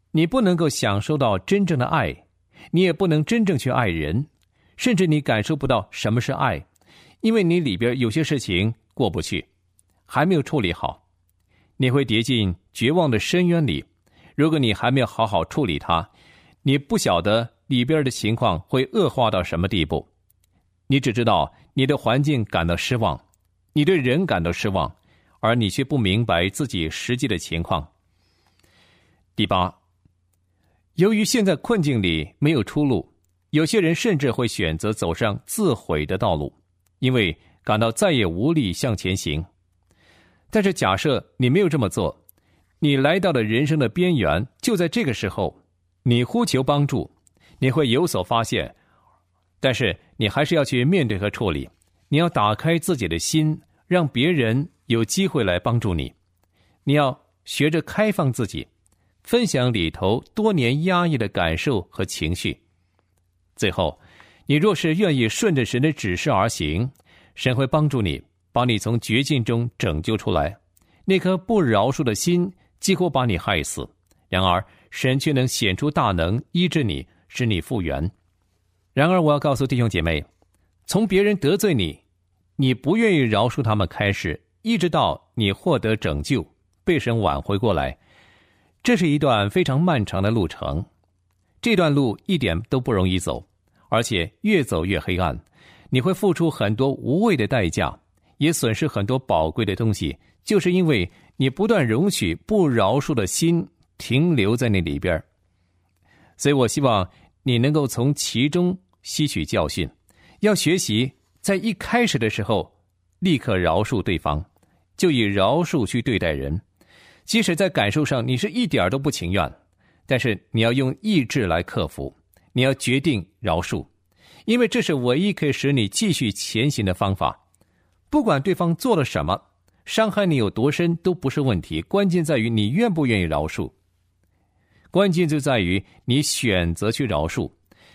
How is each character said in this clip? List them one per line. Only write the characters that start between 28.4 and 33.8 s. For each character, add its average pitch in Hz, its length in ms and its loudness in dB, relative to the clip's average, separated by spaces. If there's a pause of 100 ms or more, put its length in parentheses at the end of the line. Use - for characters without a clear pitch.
第 110 100 -2
八， 92 300 0 (1200)
由 190 180 2
于 214 120 2
陷 220 200 2
在 185 120 2
困 220 260 0
境 139 180 2
里 80 380 0
没 147 140 2
有 131 100 2
出 147 220 -2
路， 120 280 -2 (380)
有 156 160 2
些 220 140 2